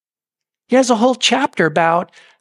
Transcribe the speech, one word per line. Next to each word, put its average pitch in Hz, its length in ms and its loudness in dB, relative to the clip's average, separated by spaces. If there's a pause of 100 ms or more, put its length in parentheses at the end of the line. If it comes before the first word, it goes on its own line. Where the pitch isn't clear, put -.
(680)
he 247 80 0
has 262 120 2
a 240 80 0
whole 240 200 0
chapter 262 500 -2
about 165 460 -2 (280)